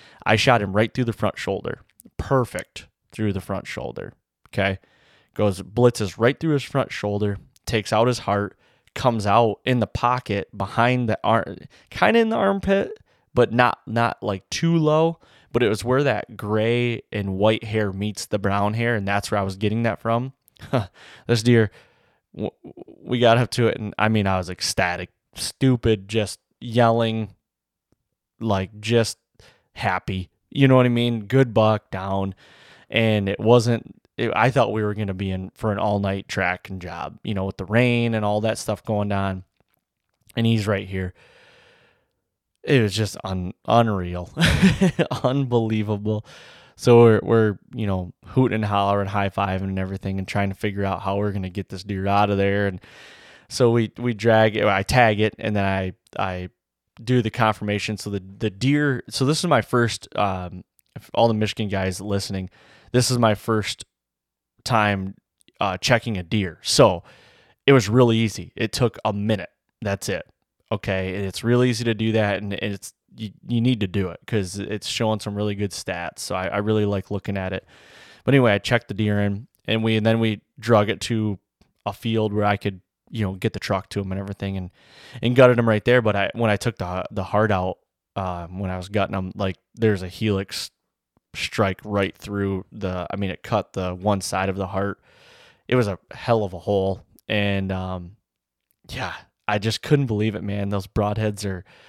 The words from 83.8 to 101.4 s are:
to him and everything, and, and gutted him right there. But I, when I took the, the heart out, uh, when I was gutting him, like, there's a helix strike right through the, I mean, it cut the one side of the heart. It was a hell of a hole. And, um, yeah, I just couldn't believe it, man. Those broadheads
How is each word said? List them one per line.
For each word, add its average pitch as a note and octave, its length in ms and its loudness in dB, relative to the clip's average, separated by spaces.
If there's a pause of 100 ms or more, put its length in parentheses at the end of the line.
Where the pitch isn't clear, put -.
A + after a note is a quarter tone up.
to G2+ 120 -6
him F#2+ 100 -6
and F#2+ 80 -4
everything, G2 380 -6
and, F2+ 120 -8 (520)
and B2 120 0
gutted B2+ 240 8
him A#2 120 2
right G#2+ 160 2
there. B2 160 4
But G#2 160 0
I, G2 160 -2
when A2+ 180 0
I G2+ 60 2
took A#2 200 -4
the, F2+ 320 -6
the G#2 140 -6
heart G#2 280 2
out, F#2 260 -2 (400)
uh, F2+ 300 -6
when F#2 220 -6
I F#2 60 -6
was F#2 140 -10
gutting G2+ 260 -2
him, F#2 180 -4
like, F#2+ 220 -4 (200)
there's G#2 280 0
a F2+ 60 -10
helix G2+ 640 -4 (640)
strike - 520 -2
right G2+ 320 -2
through G2 560 -4
the, F#2 360 -6
I - 60 -6
mean, G2 140 -4
it - 140 -10
cut - 280 -4
the F2+ 240 -6
one G2 240 0
side F#2+ 300 -4
of F#2+ 80 -4
the F#2+ 100 -4
heart. G2 320 -4 (680)
It B2+ 80 2
was A#2 100 4
a F#2+ 100 -4 (140)
hell A2+ 320 0
of F#2 100 -6
a F2 60 -12
hole. F#2+ 460 0 (240)
And, G2+ 420 0
um, F#2 460 -8 (720)
yeah, A#2 240 -8 (340)
I G#2 100 2
just G#2+ 240 -2
couldn't C#3+ 260 2
believe G#2+ 280 0
it, F2 80 -8
man. G2+ 240 -4
Those G2 200 -4
broadheads G#2 580 -2